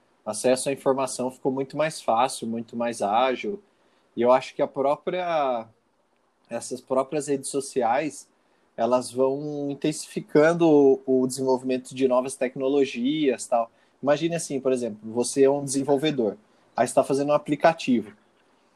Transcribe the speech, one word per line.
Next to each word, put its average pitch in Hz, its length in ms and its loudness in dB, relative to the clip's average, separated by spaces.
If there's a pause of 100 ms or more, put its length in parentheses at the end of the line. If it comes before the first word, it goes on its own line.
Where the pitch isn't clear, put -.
(240)
Acesso 123 460 -2
à - 40 -2
informação 131 580 -2
ficou - 200 -4
muito 135 260 -6
mais 156 240 -4
fácil, 120 440 0
muito 117 300 -8
mais 117 260 -4
ágil. 110 640 0 (520)
E 117 60 -2
eu 120 100 6
acho - 220 2
que - 80 -4
a 139 60 0
própria, 147 960 -2 (840)
essas 117 320 -8
próprias 139 460 -2
redes 139 220 -2
sociais, 135 800 -2 (480)
elas 120 340 0
vão 143 640 -2
intensificando 160 960 2
o, 135 540 6
o - 20 0
desenvolvimento 127 720 -2
de 131 120 2
novas 127 280 0
tecnologias, 135 1120 0
tal. 117 240 0 (320)
Imagine 160 320 0
assim, 147 240 -6
por 131 140 0
exemplo, 117 300 -4
você 120 400 0
é 135 60 8
um 143 140 0
desenvolvedor, 135 720 0 (400)
aí 120 100 2
você - 80 -6
tá 135 100 4
fazendo 143 260 0
um 147 60 4
aplicativo. 143 800 0 (640)